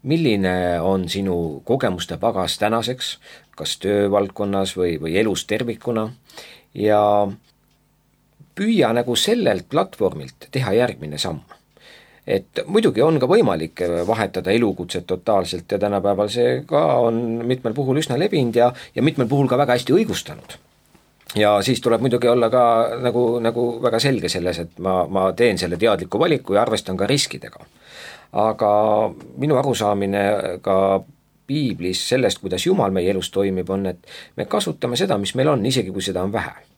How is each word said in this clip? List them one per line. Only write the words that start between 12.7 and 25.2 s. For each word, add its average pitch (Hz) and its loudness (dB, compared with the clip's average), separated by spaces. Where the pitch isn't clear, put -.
on 160 2
ka 127 0
võimalik, 98 2
äh, 87 0
vahetada 101 -2
elukutset 92 0
totaalselt 90 -2
ja 101 -2
tänapäeval 101 0
see 120 0
ka 151 2
on 117 -2
mitmel 123 -2
puhul 135 0
üsna 127 -2
levinud 135 0
ja, 120 4
ja 113 0
mitmel 143 0
puhul 139 2
ka 123 0
väga 123 2
hästi 131 0
õigustanud. - -4
Ja 104 4
siis 117 0
tuleb 113 2
muidugi 120 2
olla 120 4
ka 123 4
nagu, 120 2
nagu 113 0
väga 117 2
selge 95 0
selles, 87 -4
et 85 -10
ma, 92 0
ma 95 0